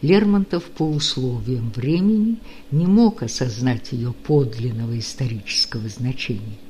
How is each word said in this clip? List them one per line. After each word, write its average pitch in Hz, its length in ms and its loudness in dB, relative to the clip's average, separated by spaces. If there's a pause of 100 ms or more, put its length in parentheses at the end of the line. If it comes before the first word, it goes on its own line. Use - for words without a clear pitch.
Лермонтов 196 640 4
по - 240 -2
условиям 123 880 -2
времени 208 600 2 (320)
не 160 160 2
мог 208 360 6
осознать 123 680 -2
её 120 220 -4
подлинного 117 840 0
исторического 113 920 -2
значения. 107 680 -4 (140)